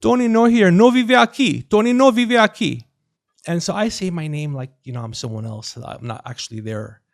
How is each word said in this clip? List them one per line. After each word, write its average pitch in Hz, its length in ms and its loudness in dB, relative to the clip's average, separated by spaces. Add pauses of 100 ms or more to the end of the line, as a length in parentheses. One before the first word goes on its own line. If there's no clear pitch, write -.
Tony 240 280 0
no 226 160 4
here, 233 260 6
no 208 200 8
vive 247 260 2
aquí. 233 520 0
Tony 214 240 2
no 262 200 6
vive 233 260 0
aquí. 170 460 -2 (600)
And 170 160 -4
so 180 120 -6
I 214 140 -2
say 190 220 -6
my 165 180 -6
name 151 260 -6
like, 131 160 -10 (140)
you 127 80 -14
know, 120 100 -8
I'm 113 120 -10
someone 110 320 -8
else. 110 300 -12
I'm - 300 -14
not 113 200 -10
actually 113 340 -12
there. 107 400 -10 (140)